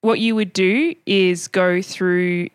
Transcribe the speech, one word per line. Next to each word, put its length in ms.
What 180
you 160
would 180
do 400
is 420
go 340
through 720